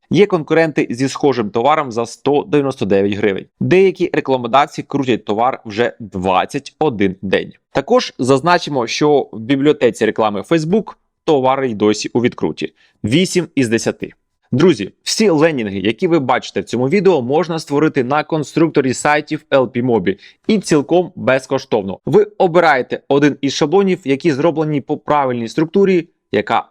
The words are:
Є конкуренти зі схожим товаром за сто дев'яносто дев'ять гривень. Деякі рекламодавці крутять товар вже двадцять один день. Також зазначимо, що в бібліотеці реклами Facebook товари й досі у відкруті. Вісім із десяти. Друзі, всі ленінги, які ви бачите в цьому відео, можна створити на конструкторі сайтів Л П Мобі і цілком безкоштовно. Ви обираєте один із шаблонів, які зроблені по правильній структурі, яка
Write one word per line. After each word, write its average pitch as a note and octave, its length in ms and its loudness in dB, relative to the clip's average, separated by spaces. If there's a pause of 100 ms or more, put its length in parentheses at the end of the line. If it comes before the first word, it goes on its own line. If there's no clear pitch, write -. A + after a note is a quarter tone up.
Є F#3+ 160 2
конкуренти D#3+ 640 0
зі B2+ 200 -2
схожим B2 400 0
товаром C3+ 420 0
за A#2 140 -4
сто C#3+ 380 -2
дев'яносто C#3 420 -2
дев'ять G2 320 2
гривень. G2+ 280 -2 (140)
Деякі F3 540 2
рекламодавці C3+ 680 0
крутять B2+ 420 -2
товар A2+ 400 -2
вже A2+ 340 -2
двадцять F#2+ 800 -4
один G2+ 420 0
день. F#2 320 -2 (180)
Також A3 480 0
зазначимо, C#3 680 0
що D3 440 0
в G#2 80 -14
бібліотеці C3+ 680 0
реклами G#2 360 0
Facebook E3 520 -2 (300)
товари C3+ 460 0
й A2+ 60 -4
досі G#2+ 380 0
у A#2+ 80 2
відкруті. F2 520 -4 (300)
Вісім E3 520 0
із B2 140 0
десяти. A2+ 420 -2 (400)
Друзі, B2+ 400 0 (120)
всі - 260 -2
ленінги, C#3 500 0
які A2+ 280 -2
ви E3 120 2
бачите B2 420 -2
в - 20 -12
цьому B2 260 -2
відео, F3+ 320 2
можна D#3 380 -2
створити C#3+ 440 0
на C#3+ 200 0
конструкторі D3+ 720 0
сайтів D3+ 600 -2
Л C3 180 2
П A#2+ 120 -4
Мобі G#2 340 0 (300)
і G#3+ 120 2
цілком E3+ 560 0
безкоштовно. A2+ 880 -2
Ви F3+ 220 4 (100)
обираєте D#3+ 720 2
один C#3+ 340 2
із C#3 120 -2
шаблонів, F3+ 500 0
які C#3 280 0
зроблені D3+ 500 -2
по D3 160 -4
правильній B2+ 500 -2
структурі, F3+ 600 0 (240)
яка - 400 0